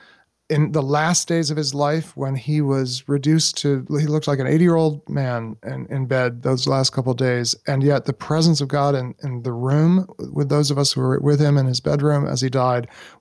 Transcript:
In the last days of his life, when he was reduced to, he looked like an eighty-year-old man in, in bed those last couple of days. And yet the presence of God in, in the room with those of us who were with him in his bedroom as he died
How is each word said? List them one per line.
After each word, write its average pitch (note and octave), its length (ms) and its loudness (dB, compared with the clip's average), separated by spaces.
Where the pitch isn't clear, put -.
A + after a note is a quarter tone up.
In D3+ 200 2
the D3 120 0
last D3+ 440 0
days E3 240 0
of D3+ 60 -4
his C#3+ 180 -4
life, D3 420 -2
when C3+ 200 -4
he D3+ 240 -2
was C3+ 480 -2
reduced D3 540 2
to, C#3 220 0
he D3+ 80 -2
looked D3+ 220 -2
like C#3+ 100 0
an C3 80 -2
eighty-year-old D#3+ 600 2
man A#2+ 560 -4
in, B2+ 220 -8
in C3 200 -4
bed B2 380 -2
those C3 240 0
last C3+ 240 0
couple C3 180 -2
of B2 80 -2
days. B2 380 0
And C3+ 160 0
yet C#3 220 2
the C3+ 80 -4
presence D#3+ 480 2
of C#3 80 -4
God C#3+ 260 0
in, B2+ 300 -4
in B2 180 -6
the B2 100 -4
room D3+ 540 2
with C#3+ 160 -2
those D3 220 2
of C#3 80 -2
us C#3+ 140 0
who C3 80 -2
were C3 180 0
with C#3+ 220 2
him C#3+ 180 4
in C3+ 80 2
his B2+ 140 -2
bedroom D3 440 0
as C3+ 160 -2
he C3 100 -2
died B2 360 0